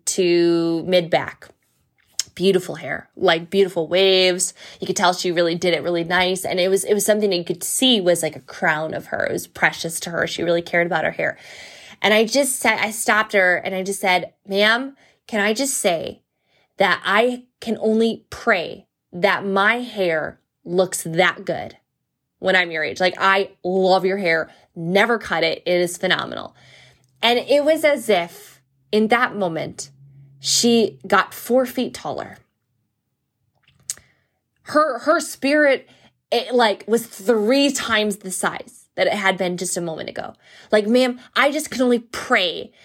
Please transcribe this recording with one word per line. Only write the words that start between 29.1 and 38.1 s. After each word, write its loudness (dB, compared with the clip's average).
moment, -6
she 2
got 2
four 0
feet -6
taller. -10
Her, 0
her 2
spirit, 0
it, -2
like, 2
was 0
three 2
times -2